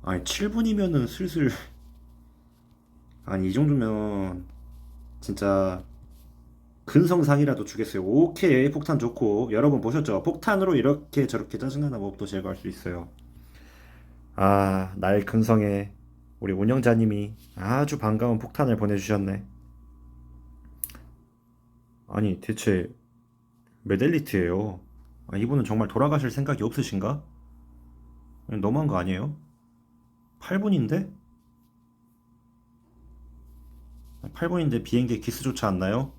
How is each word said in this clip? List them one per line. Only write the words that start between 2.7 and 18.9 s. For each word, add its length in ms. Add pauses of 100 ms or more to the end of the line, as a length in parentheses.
아니, 240
이 40
정도면 920 (760)
진짜 640 (1000)
근성상이라도 760
주겠어요. 400
오케이, 680
폭탄 300
좋고. 520
여러분 300
보셨죠? 420
폭탄으로 520
이렇게 520
저렇게 300
짜증나는 420
몹도 260
제거할 320
수 100
있어요. 400 (1300)
아, 600
날 280
근성에 680 (480)
우리 140
운영자님이 840 (200)
아주 420
반가운 420
폭탄을 360
보내주셨네. 720 (2500)